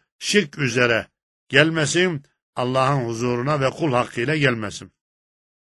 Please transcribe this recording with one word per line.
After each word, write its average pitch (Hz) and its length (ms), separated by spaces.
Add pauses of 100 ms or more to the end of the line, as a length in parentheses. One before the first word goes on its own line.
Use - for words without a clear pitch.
(200)
şirk 196 380
üzere 120 500 (420)
gelmesin, 156 760 (320)
Allah'ın 131 500
huzuruna 123 560
ve 131 80
kul 147 240
hakkıyla 123 420
gelmesin. 110 560 (840)